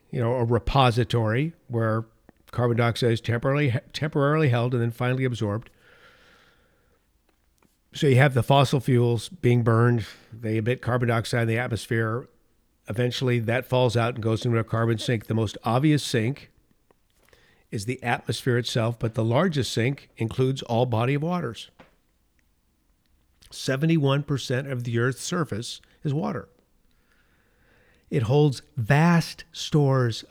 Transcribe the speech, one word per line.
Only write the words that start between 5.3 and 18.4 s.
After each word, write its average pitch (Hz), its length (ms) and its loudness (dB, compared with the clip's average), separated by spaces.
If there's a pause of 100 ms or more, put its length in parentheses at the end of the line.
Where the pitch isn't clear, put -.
So 160 140 0
you 131 80 6
have 135 180 6
the 123 100 2
fossil 139 360 4
fuels 120 480 0
being 120 360 2
burned. 117 420 4 (260)
They 113 260 -4
emit 120 240 -2
carbon 120 280 0
dioxide 117 320 0
in 117 80 0
the 113 80 0
atmosphere. 117 720 -4 (580)
Eventually, 123 520 0
that 113 260 -2
falls 127 320 2
out 117 160 0
and 120 100 -8
goes 113 220 0
into 120 120 2
a 110 60 0
carbon 113 340 0
sink. 113 280 -4
The - 80 -4
most 110 320 -2
obvious 139 360 2
sink 123 500 -4 (1160)
is 107 160 -8
the 127 160 -6
atmosphere 120 560 -2